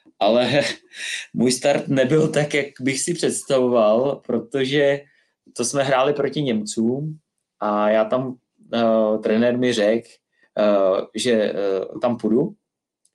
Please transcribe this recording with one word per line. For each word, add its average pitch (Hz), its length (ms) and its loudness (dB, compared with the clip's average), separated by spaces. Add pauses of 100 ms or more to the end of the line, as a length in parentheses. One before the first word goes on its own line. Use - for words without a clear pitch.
(200)
ale 120 300 2 (460)
<laughs> - 380 -12
můj 123 180 2
start 139 360 0
nebyl 139 400 2
tak, 147 260 -2
jak 143 120 0 (160)
bych 131 180 -2
si - 140 -4
představoval, 123 1120 2
protože 139 720 0 (520)
to 120 120 -4
jsme 139 180 -2
hráli 135 300 2
proti 139 280 -2
Němcům 127 760 -4 (420)
a 104 300 0
já 110 160 2
tam, 127 300 -4 (380)
eh, 110 440 2
trenér 117 400 0
mi 123 160 0
řekl, 107 340 0 (520)
eh, 101 420 2 (140)
že, 110 180 0
eh, 104 200 0 (480)
tam 120 160 0
půjdu. 117 360 0 (600)